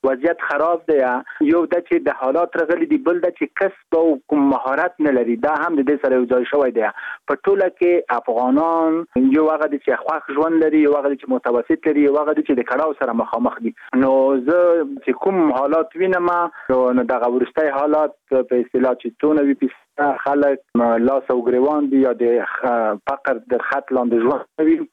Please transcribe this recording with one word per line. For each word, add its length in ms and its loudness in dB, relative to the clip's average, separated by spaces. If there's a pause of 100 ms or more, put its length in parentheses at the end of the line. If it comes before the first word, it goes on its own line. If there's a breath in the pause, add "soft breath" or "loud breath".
وضعیت 400 0
خراب 340 0 (100)
دی. 60 4 (520 loud breath)
یو 100 4 (140)
دا 60 0
چې 280 -2
د 140 -2
حالات 400 -2
راغلي 300 0
دي، 60 2 (100)
بل 180 0
دا 60 0
چې 160 -6 (140)
کسب 380 -2
او 80 4 (260)
کوم 80 2 (120)
مهارت 440 -2 (100)
نه 120 2
لري. 260 0
دا 140 0
هم 200 -2
د 100 0
دې 160 2
سره 160 2
یو 120 0
ځای 200 0
شوی 260 0
دی. 100 0 (420 loud breath)
په 140 -2
ټوله 240 2 (100)
کې 140 2 (240)
افغانان 800 0 (400)
یو 140 4
هغه 220 -2
دي 120 -6
چې 200 0
خوښ 340 -4
ژوند 260 2
لري، 220 2
یو 100 4
هغه 160 0
دي 80 -4
چې 140 -6
متوسط 560 0
لري، 160 2
یو 140 4
هغه 180 -2
دي 80 -2
چې 140 0
د 100 -4
کړاو 320 -2
سره 180 -2
مخامخ 460 -4
دي. 60 -4 (320 loud breath)
نو 80 2 (360)
زه 160 4 (400)
چې 80 -2 (140)
کوم 320 2
حالات 420 -2
وینم، 320 0 (380 loud breath)
نو 420 2
دغه 240 0
وروستی 400 0
حالات 400 0 (160)
په 320 0
اصطلاح 380 0
چې 60 -8 (120)
څونه 260 2
وي، 240 0 (540)
خلک 580 0 (240)
لاس 240 0
او 160 2
ګریوان 480 2
دي 80 4
یا 220 0
د 180 2 (680)
فقر 300 -4 (140)
د 140 -4
خط 280 -4
لاندې 200 0 (100)
ژوند 240 -2 (120)
کوي. 140 4 (160)